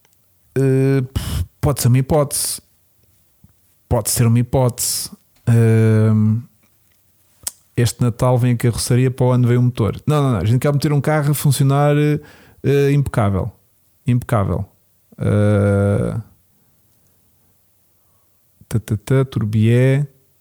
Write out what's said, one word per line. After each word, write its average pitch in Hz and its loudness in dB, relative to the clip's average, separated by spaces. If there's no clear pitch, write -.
Eh, 135 0
pff, - -4
pode 147 -2
ser - 0
uma 123 4
hipótese. 143 -2
Pode 117 -2
ser - 0
uma 117 2
hipótese. - -4
Hum, 110 2
este 120 -2
Natal 127 0
vem 123 0
a 117 0
carroceria, 123 0
para 127 -2
o 123 2
ano 123 2
vem 120 2
o 123 2
motor. 120 -2
Não, - 0
não, 135 0
não. 110 -2
A 85 -2
gente 120 2
quer 143 0
meter 147 -2
um 143 0
carro 151 -2
a 147 -2
funcionar, 143 0
eh, 139 2
impecável. 107 -2
Impecável. 104 -2
Eh, 104 0
tã, 117 -4
tã, 107 -4
tã, 135 -2
Turbié. 120 0